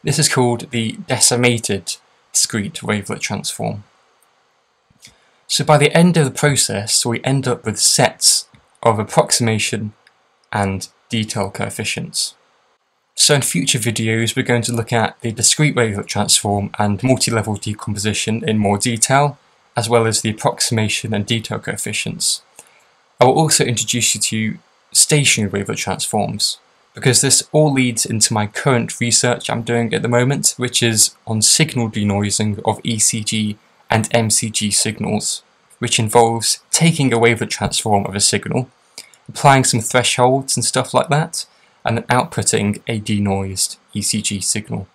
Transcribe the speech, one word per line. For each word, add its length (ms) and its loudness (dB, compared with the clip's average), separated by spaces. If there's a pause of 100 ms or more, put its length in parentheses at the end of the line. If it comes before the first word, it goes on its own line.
This 160 0
is 100 2
called 420 0
the 220 -2
decimated 1040 0 (360)
discrete 500 -4
wavelet 380 -4
transform. 640 -6 (1700)
So 160 -2
by 140 6
the 180 4
end 200 6
of 80 4
the 60 0
process, 760 0
we 200 -2
end 240 0
up 160 -4
with 160 -4
sets 680 2 (340)
of 160 4
approximation 920 0 (600)
and 360 -2 (200)
detail 420 -4
coefficients. 840 -6 (840)
So 180 4
in 80 2
future 360 -2
videos, 560 0
we're 80 -2
going 200 2
to 100 -4
look 200 -4
at 280 0
the 120 -4
discrete 420 2
wavelet 320 0
transform 720 -2
and 240 0
multi-level 540 0
decomposition 920 -4
in 100 2
more 200 2
detail, 600 0 (380)
as 120 -2
well 180 4
as 140 0
the 100 -2
approximation 840 -2
and 140 -2
detail 320 -4
coefficients. 840 -6 (800)
I 60 6
will 80 4
also 300 2
introduce 500 -2
you 80 -6
to 360 -4 (340)
stationary 580 2
wavelet 280 -4
transforms, 800 -4 (360)
because 260 2
this 320 2
all 180 4
leads 360 0
into 260 0
my 140 0
current 540 -2
research 500 0
I'm 120 -2
doing 300 -2
at 100 -2
the 60 -2
moment, 480 2
which 260 -2
is 320 2 (120)
on 160 -2
signal 480 2
denoising 760 0
of 180 -2
E 160 -2
C 240 0
G 360 -2 (320)
and 220 2
M 180 2
C 200 0
G 200 -2
signals, 720 -2 (360)
which 200 0
involves 640 2 (100)
taking 420 4
a 60 2
wavelet 320 4
transform 560 0
of 100 -6
a 40 -2
signal, 480 0 (600)
applying 340 6
some 180 2
thresholds 760 2
and 80 -2
stuff 280 -2
like 180 0
that, 360 -2 (380)
and 120 0
then 80 -4
outputting 840 0
a 120 -4
denoised 760 -2 (180)
E 80 -4
C 180 -2
G 200 -4
signal. 540 -6